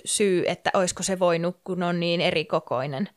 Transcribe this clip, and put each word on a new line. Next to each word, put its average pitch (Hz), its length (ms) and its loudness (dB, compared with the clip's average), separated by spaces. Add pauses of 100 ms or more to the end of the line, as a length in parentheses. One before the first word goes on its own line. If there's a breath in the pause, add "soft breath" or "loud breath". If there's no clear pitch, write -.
syy, 190 420 2
että - 280 -2
oisko 185 280 0
se 190 160 -2
voinut, 175 460 0
kun 180 180 -4
on 175 180 0
niin 170 200 0
erikokoinen. 151 960 -2